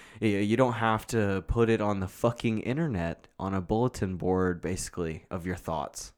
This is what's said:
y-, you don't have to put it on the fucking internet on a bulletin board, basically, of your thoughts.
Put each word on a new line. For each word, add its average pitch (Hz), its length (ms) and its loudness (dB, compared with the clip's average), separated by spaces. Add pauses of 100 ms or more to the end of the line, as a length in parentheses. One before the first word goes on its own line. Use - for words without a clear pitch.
(200)
y-, 113 80 2
you 104 280 2
don't 127 180 4
have 110 340 0
to 101 380 0
put 117 240 4
it 107 100 4
on 104 200 0
the 92 80 -2
fucking 117 520 0
internet 117 680 -2 (100)
on 95 160 -2
a 95 60 0
bulletin 104 560 0
board, 90 460 2
basically, 82 680 -6
of 87 160 -6
your 90 80 -2
thoughts. - 640 -8